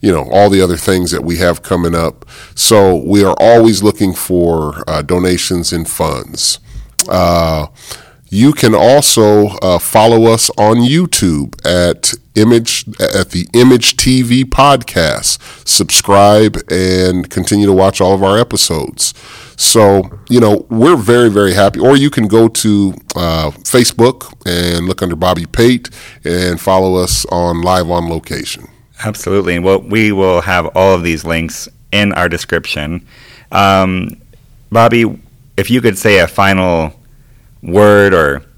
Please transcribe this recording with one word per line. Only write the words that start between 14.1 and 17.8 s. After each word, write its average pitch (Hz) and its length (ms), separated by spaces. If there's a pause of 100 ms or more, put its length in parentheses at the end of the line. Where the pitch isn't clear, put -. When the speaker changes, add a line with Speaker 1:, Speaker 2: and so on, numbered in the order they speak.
Speaker 1:
V 123 240
podcast. 123 960 (260)
Subscribe 101 920 (120)
and 92 600
continue 101 360
to 98 60
watch 95 300